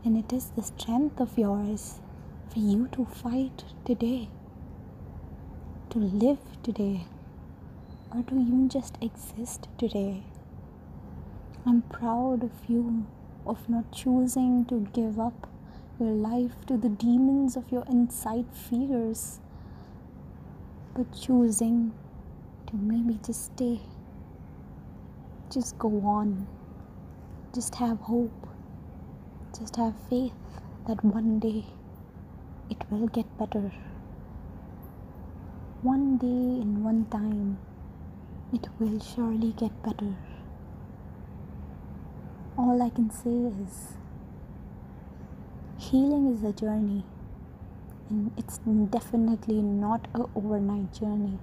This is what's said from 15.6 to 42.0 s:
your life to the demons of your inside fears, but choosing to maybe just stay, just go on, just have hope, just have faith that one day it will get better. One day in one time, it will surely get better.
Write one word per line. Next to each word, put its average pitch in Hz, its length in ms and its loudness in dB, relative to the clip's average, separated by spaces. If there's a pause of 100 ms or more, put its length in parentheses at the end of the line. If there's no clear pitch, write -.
your 226 120 4
life 226 560 2
to 262 100 4
the 226 100 4
demons 254 680 6
of 247 120 -6
your 247 200 0
inside 240 640 4
fears, 240 880 0 (1500)
but 247 180 0
choosing 233 840 6 (760)
to - 100 -6
maybe 220 480 2
just - 280 -4
stay, 240 280 0 (1700)
just - 260 -2
go 220 120 4 (160)
on, 208 420 4 (1040)
just - 220 -2
have 233 240 2
hope, 233 480 0 (1080)
just 220 180 -8
have 226 180 4 (160)
faith 254 240 2 (540)
that 220 160 0
one 220 360 6
day 214 260 0 (1040)
it - 80 -4 (120)
will 214 180 2
get 220 180 2 (120)
better. 202 340 0 (2000)
One 269 360 4
day 247 440 2
in 208 220 2
one 220 280 4
time, 208 460 0 (960)
it 233 140 -2 (120)
will 220 200 2
surely 226 540 0
get 220 300 -2
better. 208 320 -2 (2500)